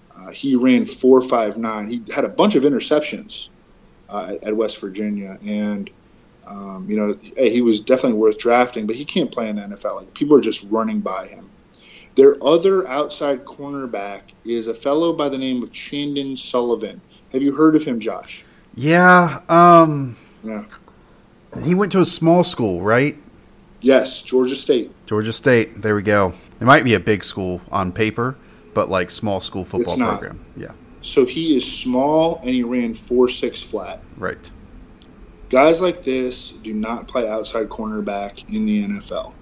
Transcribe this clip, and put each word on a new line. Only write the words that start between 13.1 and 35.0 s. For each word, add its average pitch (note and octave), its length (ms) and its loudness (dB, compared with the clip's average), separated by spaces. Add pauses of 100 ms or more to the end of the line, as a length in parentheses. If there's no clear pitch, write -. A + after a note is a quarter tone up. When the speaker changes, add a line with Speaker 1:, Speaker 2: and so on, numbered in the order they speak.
Speaker 1:
cornerback A#2+ 800 -10 (220)
is A#2 220 -4
a A2+ 80 -6
fellow D#3+ 380 0
by D#3 160 -2
the C3+ 100 -6
name C3 240 -4
of A2 100 -12
Chandon C#3+ 640 -8
Sullivan. A2+ 640 -4 (320)
Have C3 100 -2
you C#3 120 0
heard D#3 220 4
of - 80 2
him, A#2+ 160 -4
Josh? - 440 -10 (300)
Speaker 2:
Yeah, E3+ 760 6
um, E3 680 6 (260)
Speaker 1:
Yeah. G#2+ 220 -10 (960)
Speaker 2:
he D3+ 120 2
went F#3+ 180 0
to F#3+ 80 4
a E3+ 60 4
small E3+ 360 4
school, G2 380 0
right? A#2+ 360 2 (680)
Speaker 1:
Yes, B2+ 400 2
Georgia B2+ 340 0
State. C3+ 340 0 (160)
Speaker 2:
Georgia G#2+ 260 -2
State. A#2 500 0
There G#2+ 120 2
we G#2 80 0
go. G2+ 300 2 (260)
It G#2 60 -8
might C3 200 6
be A#2+ 100 4
a F#2+ 60 2
big G#2 220 0
school F2+ 380 -6 (100)
on F#2 220 -2
paper, A#2 420 -2 (380)
but, G#2 160 0
like, F#2 220 -2
small G2+ 300 -4
school F#2 240 -8
football F2 280 -4
Speaker 1:
It's - 60 -2
not. G2+ 200 -2
Speaker 2:
program. - 220 -14 (160)
Yeah. - 160 -14 (300)
Speaker 1:
So C3 240 2
he D#3+ 300 -2
is B2 140 -2
small, D3 680 0
and B2 140 -10
he B2+ 120 0
ran A#2+ 320 -4
four B2 340 2
six - 340 -6
flat. F#2+ 380 -10 (160)
Speaker 2:
Right. F2+ 340 -10 (1000)